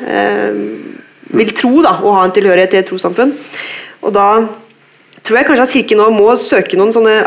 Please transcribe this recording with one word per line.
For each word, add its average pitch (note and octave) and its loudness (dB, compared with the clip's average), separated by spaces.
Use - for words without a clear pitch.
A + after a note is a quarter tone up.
ehm, G#3 -2
vil G#3+ 0
tro C4 0
da, F#3+ 2
og G3+ 0
ha F#3 2
en F#3 0
tilhørighet F#3 2
til G3 2
et F#3 -4
trossamfunn. F#3+ -2
Og G#3 -2
da G3+ 4
tror A3+ 0
jeg - 0
kanskje A#3+ 2
at B3+ -6
Kirken E3+ 0
nå G#3+ 4
må G#3+ 4
søke - 0
noen G3+ 2
sånne A3 2